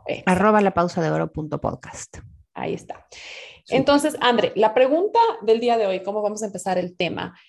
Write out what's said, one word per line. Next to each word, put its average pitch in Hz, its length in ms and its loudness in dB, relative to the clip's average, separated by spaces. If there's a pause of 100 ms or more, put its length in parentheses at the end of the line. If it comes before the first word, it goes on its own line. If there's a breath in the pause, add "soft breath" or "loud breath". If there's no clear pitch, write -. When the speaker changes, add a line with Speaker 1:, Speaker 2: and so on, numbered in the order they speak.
Speaker 1:
Exacto. - 180 -8
Speaker 2:
Arroba 202 380 4
la 190 100 2
pausa 175 300 -2
de 156 80 0
oro 160 200 -2
punto 151 300 -8
podcast. - 560 -10 (380)
Speaker 1:
Ahí - 180 -6
está. - 340 -12 (600 loud breath)
Speaker 2:
Sí. - 100 0
Speaker 1:
Entonces, 285 460 2
Andre, 233 340 2
la 214 160 4
pregunta 320 460 2 (240)
del 226 180 4
día 233 160 2
de 220 100 2
hoy, 185 160 -2
cómo 202 200 -4
vamos 214 200 -4
a 220 40 -4
empezar 190 320 -4
el 180 180 -4
tema, - 420 -4 (100)